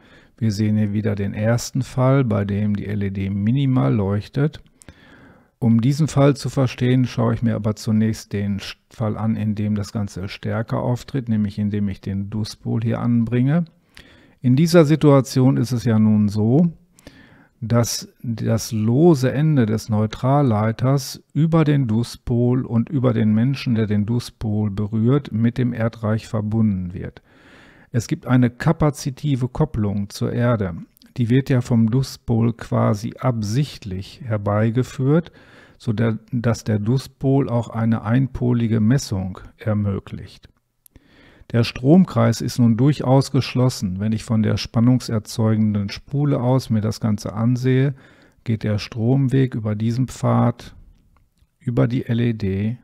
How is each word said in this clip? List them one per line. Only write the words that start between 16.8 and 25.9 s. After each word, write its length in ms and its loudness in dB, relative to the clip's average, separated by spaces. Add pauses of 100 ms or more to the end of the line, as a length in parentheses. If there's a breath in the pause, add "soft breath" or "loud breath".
dass 480 0 (120)
das 480 -4
lose 600 4
Ende 360 2
des 200 -2
Neutralleiters 1400 0
über 320 2
den 220 2
Duspol 800 0
und 240 0
über 240 0
den 220 2
Menschen, 400 0
der 100 2
den 220 0
Duspol 640 -2
berührt, 600 0
mit 280 0
dem 120 0
Erdreich 560 -4